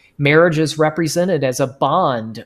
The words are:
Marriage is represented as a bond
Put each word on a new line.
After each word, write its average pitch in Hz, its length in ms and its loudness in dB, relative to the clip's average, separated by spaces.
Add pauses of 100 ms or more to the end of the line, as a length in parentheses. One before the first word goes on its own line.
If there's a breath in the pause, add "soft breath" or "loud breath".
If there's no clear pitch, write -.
(180 soft breath)
Marriage 156 400 4
is 156 180 -2
represented 160 680 0
as 127 180 -2
a 135 60 0
bond 123 800 -2